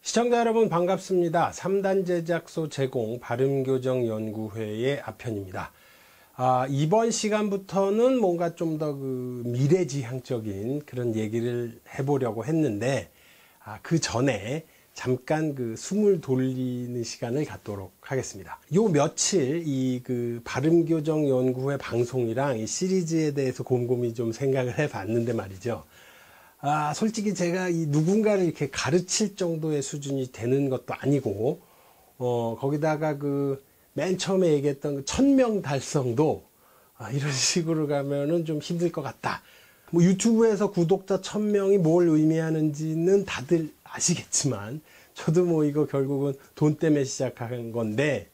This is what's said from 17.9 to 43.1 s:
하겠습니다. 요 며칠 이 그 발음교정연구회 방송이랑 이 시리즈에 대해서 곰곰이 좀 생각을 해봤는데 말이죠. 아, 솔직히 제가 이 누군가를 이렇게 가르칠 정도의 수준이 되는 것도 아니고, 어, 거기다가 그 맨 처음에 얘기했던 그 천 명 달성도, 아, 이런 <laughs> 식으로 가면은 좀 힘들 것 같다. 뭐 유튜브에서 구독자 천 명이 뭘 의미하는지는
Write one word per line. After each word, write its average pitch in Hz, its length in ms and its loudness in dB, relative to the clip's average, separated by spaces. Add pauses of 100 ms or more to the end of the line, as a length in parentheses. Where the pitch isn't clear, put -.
하겠습니다. - 600 -8 (140)
요 208 100 6
며칠 160 840 0
이 131 380 -2
그 120 400 -4
발음교정연구회 143 1300 2
방송이랑 120 800 -2
이 110 100 -4
시리즈에 165 680 0
대해서 131 300 -2
곰곰이 123 500 0
좀 117 160 -2
생각을 131 480 0
해봤는데 117 540 -2
말이죠. 101 500 -6 (800)
아, 151 340 0
솔직히 214 400 -2
제가 180 340 0
이 165 180 0
누군가를 190 580 4
이렇게 151 260 -2
가르칠 185 680 0
정도의 156 460 -2
수준이 139 500 -4
되는 135 360 0
것도 127 260 -4
아니고, 127 680 0 (580)
어, 120 400 0
거기다가 151 600 0
그 139 460 -2 (320)
맨 185 220 0
처음에 190 300 2
얘기했던 143 480 0
그 135 100 -6
천 277 300 4
명 226 260 4
달성도, 131 840 0 (540)
아, 107 120 -12
이런 139 200 -2
<laughs> - 20 -2
식으로 156 540 0
가면은 143 580 0
좀 156 140 -4
힘들 170 340 -2
것 165 80 -6
같다. - 420 -6 (480)
뭐 170 120 6
유튜브에서 208 680 4
구독자 185 520 2
천 208 280 -2
명이 202 280 4
뭘 170 300 6
의미하는지는 160 1160 2